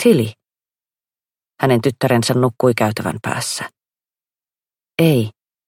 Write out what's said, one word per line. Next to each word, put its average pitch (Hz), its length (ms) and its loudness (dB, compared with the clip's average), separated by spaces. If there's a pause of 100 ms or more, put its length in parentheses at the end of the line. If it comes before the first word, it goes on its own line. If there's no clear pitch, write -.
Tilly? 135 280 4 (1300)
Hänen 127 200 2
tyttärensä 127 540 0
nukkui 127 400 0
käytävän 107 480 -4
päässä. - 480 -8 (1300)
Ei, 135 320 2 (380)